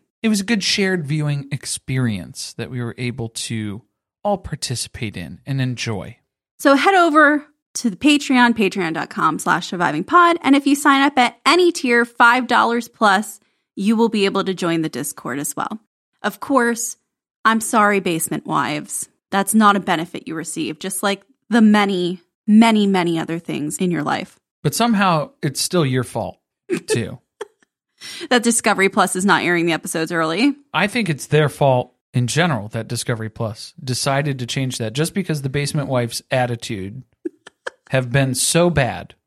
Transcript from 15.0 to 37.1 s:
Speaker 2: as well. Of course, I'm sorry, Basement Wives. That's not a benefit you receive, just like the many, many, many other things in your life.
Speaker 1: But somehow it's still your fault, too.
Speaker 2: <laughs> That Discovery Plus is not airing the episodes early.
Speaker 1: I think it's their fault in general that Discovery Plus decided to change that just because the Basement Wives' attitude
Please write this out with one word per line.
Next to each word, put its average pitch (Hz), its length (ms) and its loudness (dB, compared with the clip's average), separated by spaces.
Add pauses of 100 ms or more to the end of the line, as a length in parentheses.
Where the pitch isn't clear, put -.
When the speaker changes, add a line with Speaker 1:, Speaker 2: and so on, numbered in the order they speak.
Speaker 2:
as - 180 -8
well. - 240 -8 (420)
Of 202 160 -6
course, 233 600 -2 (480)
I'm 220 160 2
sorry, 208 380 2
Basement 165 460 -4
Wives. 151 640 -4 (220)
That's 196 240 0
not 208 220 6
a 196 40 -2
benefit 170 480 -4
you 156 60 -8
receive, 156 440 -8
just - 240 -10
like 196 200 -2 (260)
the 226 140 4
many, 196 580 2 (260)
many, 214 400 6
many 175 320 2
other 160 200 -6
things 151 400 -6
in 185 120 0
your 175 120 -2
life. - 360 -4 (240)
Speaker 1:
But 147 120 -2
somehow 196 560 2 (120)
it's 143 200 -4
still 170 240 0
your 127 180 0
fault, 104 320 -8 (520)
too. 120 360 -4
Speaker 2:
<laughs> - 40 -20 (1000)
That 247 120 2
Discovery 208 460 2
Plus 190 260 0
is 185 120 0
not 165 160 4
airing 170 240 0
the 170 80 0
episodes 160 360 -6
early. 170 440 0 (180)
Speaker 1:
I 165 140 2
think 208 240 -2
it's 139 160 -6
their 147 240 2
fault 131 420 0 (220)
in 123 140 0
general 139 400 0
that 110 200 -8
Discovery 113 400 -6
Plus - 460 -10 (100)
decided 139 540 -2
to 123 80 -8
change 131 320 -4
that 110 160 -6
just 160 180 -2
because 160 300 -4
the 135 80 -4
Basement 143 380 -4
Wives' 123 420 -2
attitude 120 720 -4 (880)